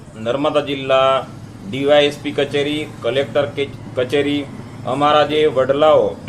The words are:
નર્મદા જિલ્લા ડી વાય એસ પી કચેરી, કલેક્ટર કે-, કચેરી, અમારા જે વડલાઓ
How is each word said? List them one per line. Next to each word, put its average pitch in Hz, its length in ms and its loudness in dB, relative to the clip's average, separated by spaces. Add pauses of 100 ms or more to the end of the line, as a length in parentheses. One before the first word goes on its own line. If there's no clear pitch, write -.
(160)
નર્મદા 139 460 0
જિલ્લા 135 640 2 (440)
ડી 135 160 -4
વાય 147 200 6
એસ 143 180 -2
પી 147 80 -4
કચેરી, 147 560 -2 (140)
કલેક્ટર 135 440 0
કે-, 139 220 -6 (280)
કચેરી, 143 500 0 (400)
અમારા 147 380 2
જે 151 240 2
વડલાઓ 131 680 4 (140)